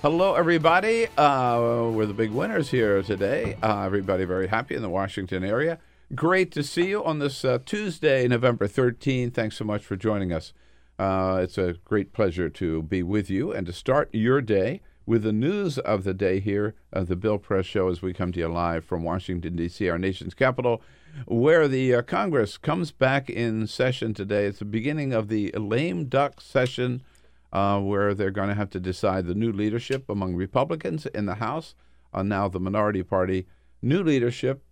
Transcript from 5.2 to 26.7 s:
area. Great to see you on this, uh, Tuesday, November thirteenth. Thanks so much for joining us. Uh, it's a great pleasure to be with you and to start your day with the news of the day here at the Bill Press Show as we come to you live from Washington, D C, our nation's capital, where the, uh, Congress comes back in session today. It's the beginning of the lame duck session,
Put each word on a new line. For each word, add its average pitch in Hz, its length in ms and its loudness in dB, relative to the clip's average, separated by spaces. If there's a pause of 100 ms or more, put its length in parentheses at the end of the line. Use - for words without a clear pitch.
area. 139 360 -2 (340)
Great 175 380 2
to 147 120 -4
see 175 260 0
you 208 140 -2
on 156 160 -2
this, 143 240 -4
uh, 127 220 2
Tuesday, 151 640 0
November 120 400 2
thirteenth. 123 680 0
Thanks 110 240 -4
so 113 80 -6
much 104 180 -4
for 101 120 -6
joining 98 360 0
us. 80 220 -6 (460)
Uh, 95 420 2
it's 92 160 -2
a 90 260 0
great 104 300 0
pleasure 90 360 0
to 80 340 -2
be 90 180 -2
with 98 280 -2
you 101 220 -2
and 98 140 -4
to 87 80 -8
start 139 400 0
your 120 260 2
day 107 420 0 (240)
with 113 180 2
the 107 100 2
news 156 460 0
of 101 240 -2
the 95 100 -2
day 95 260 0
here 104 360 -2 (180)
at 92 140 -2
the 90 80 0
Bill 104 240 0
Press 95 260 0
Show 92 240 0
as 87 120 -2
we 92 120 -4
come 90 200 -2
to 87 60 -4
you 82 80 0
live 85 380 -2
from 82 180 -4
Washington, 87 520 -4
D 85 120 -2
C, 90 220 -2
our 85 80 0
nation's 92 380 -4
capital, 123 460 0 (440)
where 147 420 4
the, 131 280 2
uh, 120 80 2
Congress 147 540 0
comes 160 340 -2
back 135 400 0
in 110 360 -2
session 123 460 -2
today. 101 320 0
It's 98 140 -4
the 104 60 -6
beginning 135 480 -2
of 110 140 0
the 104 300 0
lame 139 480 -2
duck 135 360 0
session, 127 600 -2 (520)